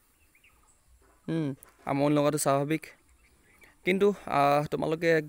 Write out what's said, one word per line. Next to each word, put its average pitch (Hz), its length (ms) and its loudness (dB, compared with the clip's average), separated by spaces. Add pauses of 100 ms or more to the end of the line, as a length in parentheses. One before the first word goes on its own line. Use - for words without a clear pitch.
(1300)
উম, 156 260 -4 (320)
আমনি 139 280 0
লগাটো 147 240 0
স্বাভাৱিক। 143 440 -2 (1000)
কিন্তু, 196 300 2 (120)
আহ, 143 400 2
তোমালোকে 160 440 -2 (180)